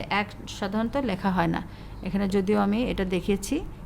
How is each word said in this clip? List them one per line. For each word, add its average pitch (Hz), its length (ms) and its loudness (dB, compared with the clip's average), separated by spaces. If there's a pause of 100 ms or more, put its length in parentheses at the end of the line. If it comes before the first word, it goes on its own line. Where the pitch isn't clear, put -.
(200)
এক 208 80 0 (320)
সাধারণত 214 360 0 (160)
লেখা 185 260 0
হয় 170 180 4
না, - 60 -2 (460)
এখানে 196 180 0 (100)
যদিও 202 300 4
আমি 208 140 2 (120)
এটা 190 140 0 (100)
দেখিয়েছি, 196 400 0 (300)